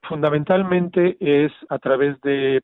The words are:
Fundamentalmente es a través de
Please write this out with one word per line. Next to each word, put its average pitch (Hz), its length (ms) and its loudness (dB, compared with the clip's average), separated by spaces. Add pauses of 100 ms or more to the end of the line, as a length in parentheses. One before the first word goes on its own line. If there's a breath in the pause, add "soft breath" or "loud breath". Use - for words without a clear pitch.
Fundamentalmente 175 1120 0
es 147 320 2 (180)
a 135 120 -6
través 135 400 -2
de 135 440 -2